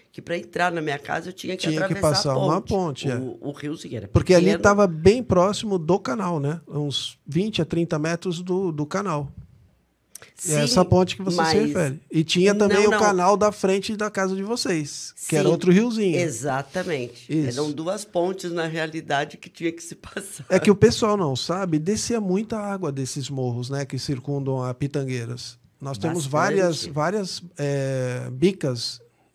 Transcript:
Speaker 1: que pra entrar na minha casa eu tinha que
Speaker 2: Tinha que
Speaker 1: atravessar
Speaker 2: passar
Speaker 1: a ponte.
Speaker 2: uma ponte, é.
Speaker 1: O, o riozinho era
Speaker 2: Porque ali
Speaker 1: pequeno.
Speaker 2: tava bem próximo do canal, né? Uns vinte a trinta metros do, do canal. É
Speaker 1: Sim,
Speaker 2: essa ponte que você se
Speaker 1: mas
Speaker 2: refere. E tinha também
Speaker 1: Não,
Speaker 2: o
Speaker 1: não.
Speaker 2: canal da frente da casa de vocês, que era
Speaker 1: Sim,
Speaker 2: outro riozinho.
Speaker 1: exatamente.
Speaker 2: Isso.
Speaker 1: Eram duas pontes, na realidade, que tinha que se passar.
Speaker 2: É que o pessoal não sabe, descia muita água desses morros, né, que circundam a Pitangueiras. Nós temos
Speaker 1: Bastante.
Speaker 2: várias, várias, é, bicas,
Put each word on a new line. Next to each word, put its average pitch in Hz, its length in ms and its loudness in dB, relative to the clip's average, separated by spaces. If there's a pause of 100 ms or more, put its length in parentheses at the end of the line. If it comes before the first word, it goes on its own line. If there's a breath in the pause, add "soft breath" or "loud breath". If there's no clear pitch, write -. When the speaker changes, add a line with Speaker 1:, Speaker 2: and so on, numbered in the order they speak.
Speaker 1:
que - 120 -20
pra 170 160 -6
entrar 175 340 -2
na 170 100 -4
minha 151 160 -2
casa 160 320 -6
eu 185 40 -12
tinha 185 240 -8
que - 100 -8
Speaker 2:
Tinha 160 60 0
que 170 200 0
Speaker 1:
atravessar 180 160 2
Speaker 2:
passar 143 220 0
Speaker 1:
a 131 40 2
ponte. 143 140 2
Speaker 2:
uma 170 120 2
ponte, 165 500 -2
é. 120 60 -2
Speaker 1:
O, 127 240 -8
o 143 100 -8
riozinho 147 460 -8
era 98 100 -10
Speaker 2:
Porque 170 260 4
ali 175 120 8
Speaker 1:
pequeno. 196 180 4
Speaker 2:
tava 202 240 6
bem 175 340 4
próximo 196 560 2
do 175 220 2
canal, 190 400 -4
né? 147 260 -4
Uns - 640 -6
vinte 196 340 0
a 156 40 0
trinta 170 340 0
metros 170 420 -2
do, 185 300 -2
do 147 140 -4
canal. 156 440 -4 (920)
É - 60 -20 (100)
Speaker 1:
Sim, 151 260 -2
Speaker 2:
essa 180 220 4
ponte 180 320 4
que - 60 -12
você 185 140 -2
se 175 80 2
Speaker 1:
mas 160 100 2
Speaker 2:
refere. 151 480 0 (100)
E 160 120 2
tinha 185 320 4
também 202 260 4
Speaker 1:
Não, 214 60 6
Speaker 2:
o 220 40 6
Speaker 1:
não. 214 80 2
Speaker 2:
canal 196 380 4
da 208 140 4
frente 196 440 -2
da 208 140 -4
casa 190 260 -2
de 190 60 -4
vocês, 196 720 -4 (160)
que 156 60 0
era 147 100 4
Speaker 1:
Sim, 156 60 6
Speaker 2:
outro 175 200 4
riozinho. 214 460 4
Speaker 1:
exatamente. 139 1120 -4
Speaker 2:
Isso. 139 280 -2
Speaker 1:
Eram 151 120 -2
duas 170 320 -6
pontes, 180 480 -4
na 170 140 -4
realidade, 156 720 -4
que - 100 -20
tinha 165 240 -6
que 165 120 -12
se - 120 -14
passar. - 540 -14
Speaker 2:
É 185 100 6
que 214 120 4
o 190 40 8
pessoal 214 420 4
não 147 180 0
sabe, 170 420 -2
descia 220 420 -2
muita 208 380 -2
água 196 340 -2
desses 135 380 -6
morros, 123 400 -4
né, 139 160 -4
que 135 140 -6
circundam 135 640 -4
a 127 100 -4
Pitangueiras. 127 840 -6 (200)
Nós 135 200 -8
temos 160 260 -2
Speaker 1:
Bastante. 131 60 -8
Speaker 2:
várias, 175 560 2
várias, 175 560 -4 (120)
é, 135 760 -2
bicas, 135 680 0 (360)